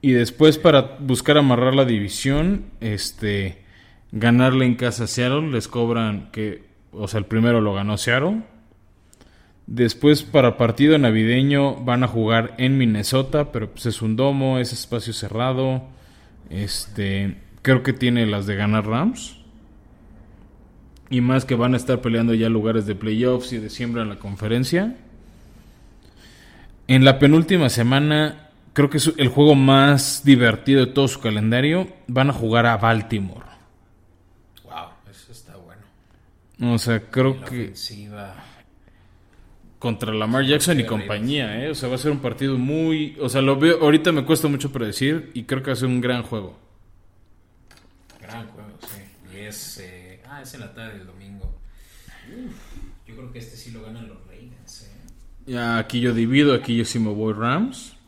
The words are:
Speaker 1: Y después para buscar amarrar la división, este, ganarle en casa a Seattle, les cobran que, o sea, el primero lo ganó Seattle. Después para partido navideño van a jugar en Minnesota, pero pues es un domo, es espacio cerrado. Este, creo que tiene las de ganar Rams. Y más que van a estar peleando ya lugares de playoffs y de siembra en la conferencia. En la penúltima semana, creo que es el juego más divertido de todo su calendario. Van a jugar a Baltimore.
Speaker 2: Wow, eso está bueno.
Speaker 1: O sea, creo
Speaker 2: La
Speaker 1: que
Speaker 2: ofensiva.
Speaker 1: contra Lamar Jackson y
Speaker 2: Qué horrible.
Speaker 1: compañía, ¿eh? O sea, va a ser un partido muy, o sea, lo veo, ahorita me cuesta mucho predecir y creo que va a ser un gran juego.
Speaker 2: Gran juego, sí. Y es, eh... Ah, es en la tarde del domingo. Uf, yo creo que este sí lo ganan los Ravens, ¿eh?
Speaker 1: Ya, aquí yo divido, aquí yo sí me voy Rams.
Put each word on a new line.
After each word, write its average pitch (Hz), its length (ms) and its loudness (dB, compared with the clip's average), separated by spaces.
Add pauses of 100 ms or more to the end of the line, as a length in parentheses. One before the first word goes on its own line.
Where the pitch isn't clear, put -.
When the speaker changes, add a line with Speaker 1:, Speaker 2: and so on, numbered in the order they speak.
Speaker 1:
Y 135 100 4
después 151 460 4
para 139 420 4
buscar 143 380 2
amarrar 131 360 2
la 135 100 4
división, 135 800 -2 (140)
este, 101 840 -6 (500)
ganarle 127 540 4
en 123 80 2
casa 117 300 -4
a - 20 -6
Seattle, 135 440 -2
les 117 180 -4
cobran 113 640 -4
que, 107 320 -8 (280)
o 101 160 -10
sea, 107 100 -4
el 98 80 -6
primero 113 340 2
lo 104 140 0
ganó 101 220 -2
Seattle. 151 460 -2 (1200)
Después 123 560 2
para 127 340 4
partido 135 400 4
navideño 131 800 2
van 123 280 0
a 123 60 2
jugar 113 480 0
en 131 220 0
Minnesota, 131 760 0
pero 107 180 -6
pues - 140 -18
es 113 160 -4
un 110 160 -2
domo, 135 440 0
es 120 120 -4
espacio 117 400 -8
cerrado. 127 720 -4 (680)
Este, 98 880 -6 (240)
creo 131 220 2
que 131 100 -2
tiene 120 340 0
las 101 200 -4
de 101 100 -4
ganar 104 300 -2
Rams. 147 480 -4 (1800)
Y 123 100 0
más 127 240 2
que 127 100 -2
van 120 200 2
a - 20 0
estar 123 240 -2
peleando 117 340 0
ya 113 140 0
lugares 110 380 0
de 104 80 -4
playoffs 123 580 -2
y 117 60 -8
de 107 100 -10
siembra 117 340 -6
en 107 80 -6
la 101 80 -14
conferencia. 123 800 -2 (1900)
En 131 180 6
la 135 140 8
penúltima 160 500 6
semana, 147 840 0 (220)
creo 143 160 4
que 151 100 -2
es 156 200 0
el 135 100 4
juego 147 260 6
más 135 680 4
divertido 127 640 6
de 123 60 -10
todo 123 160 2
su - 120 -6
calendario. 123 680 0 (180)
Van 131 240 2
a - 20 -2
jugar 117 340 2
a 117 120 2
Baltimore. 107 680 -2 (1160)
Speaker 2:
Wow, 80 240 -16 (220)
eso - 220 -20
está - 240 -20
bueno. 92 260 -20 (920)
Speaker 1:
O 113 40 0
sea, 113 220 0 (100)
creo 131 300 0
Speaker 2:
La 131 60 -16
Speaker 1:
que 123 180 -8
Speaker 2:
ofensiva. 104 720 -16 (1400)
Speaker 1:
contra 110 340 -6
Lamar 113 320 -2
Jackson 147 340 2
y 120 40 0
Speaker 2:
Qué 113 60 -4
horrible. 104 180 -4
Speaker 1:
compañía, 113 580 -6
¿eh? 156 60 -6
O 151 40 -8
sea, 131 140 -8
va 127 80 -4
a - 20 -6
ser 147 120 -2
un 143 100 -2
partido 135 380 -4
muy, 156 640 -2
o 131 100 -2
sea, 135 120 0
lo 135 160 2
veo, 165 220 4
ahorita 156 320 4
me 143 120 0
cuesta 156 240 2
mucho 139 240 -4
predecir 135 640 -4
y 120 100 -10
creo 131 180 -6
que 135 60 -8
va 135 60 -2
a - 20 -4
ser 127 120 -2
un 123 120 0
gran 123 220 -2
juego. 107 360 -12 (1600)
Speaker 2:
Gran 113 280 -18
juego, 104 220 -20 (100)
sí. 92 560 -20
Y 101 40 -18
es, 104 380 -16
eh... 92 480 -20
Ah, 139 160 -20
es 123 120 -20
en 131 60 -20
la 98 140 -18
tarde 110 240 -18
del 92 80 -20
domingo. 98 480 -16 (920)
Uf, - 100 -16 (500)
yo 113 80 -20
creo 123 160 -20
que 120 100 -18
este - 180 -20
sí 117 140 -20
lo 110 100 -18
ganan 110 260 -18
los - 180 -20
Ravens, - 580 -20
¿eh? - 60 -20 (560)
Speaker 1:
Ya, 120 320 -4
aquí 120 220 -4
yo 123 120 0
divido, 131 420 2
aquí 120 220 -2
yo 117 80 -2
sí 120 140 -6
me 107 120 0
voy 107 220 -4
Rams. 131 600 -4 (140)